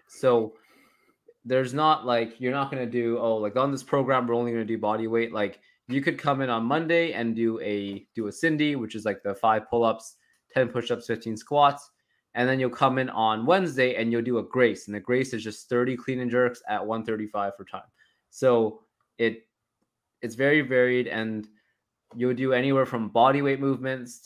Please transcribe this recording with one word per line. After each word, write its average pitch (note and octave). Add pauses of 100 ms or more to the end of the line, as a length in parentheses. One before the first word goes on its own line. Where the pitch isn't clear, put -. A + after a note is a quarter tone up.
So A#2 (920)
there's C3
not, D3+
like, A#2
you're B2
not C#3
gonna B2+
do, A#2
"Oh, A2+
like, G#2
on C3+
this C3+
program, C3
we're A#2+
only A#2+
gonna A2+
do A2
body G#2+
weight." A2+
Like, G#2 (280)
you C3+
could C#3
come C#3
in C3
on A2+
Monday E3
and A2+
do A2+
a, G2+
do A2
a G2+
Cindy, D3+
which A2+
is, A2
like, G2+
the G2
five A2
pull-ups, A2+ (360)
ten C3
push-ups, A#2
fifteen A2+
squats. C#3+ (420)
And B2
then C3
you'll B2+
come C3
in B2+
on A2
Wednesday C#3+
and A2+
you'll A#2
do A#2+
a G2+
Grace. A#2+
And G2+
the G#2
Grace B2+
is A2
just -
thirty B2
clean B2+
and A#2+
jerks B2
at G2+
one A2
thirty-five G#2+
for G2
time. - (420)
So A#2 (380)
it, A2+ (760)
it's A2+
very C#3+
varied, B2
and A2 (680)
you'll B2
do C3
anywhere C3+
from A2+
body B2+
weight C#3
movements C3